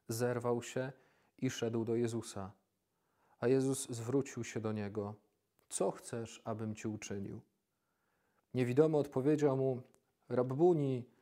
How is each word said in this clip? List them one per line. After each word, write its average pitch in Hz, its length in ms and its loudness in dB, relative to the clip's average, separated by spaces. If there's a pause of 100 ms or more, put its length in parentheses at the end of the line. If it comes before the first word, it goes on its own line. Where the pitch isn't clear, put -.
zerwał 120 540 0
się 131 300 -6 (460)
i 127 120 -2
szedł 113 360 -2
do 113 100 2
Jezusa. 113 560 -2 (880)
A 120 80 0
Jezus 135 420 2
zwrócił 123 540 -2
się - 160 -6
do 107 120 -4
niego: 104 440 -4 (540)
"Co 185 220 0
chcesz, - 540 -10
abym 110 300 -4
ci - 120 -8
uczynił?" 107 540 -6 (1120)
Niewidomy 131 440 4
odpowiedział 139 600 2
mu: 131 240 0 (480)
"Rabbuni, 131 760 2 (160)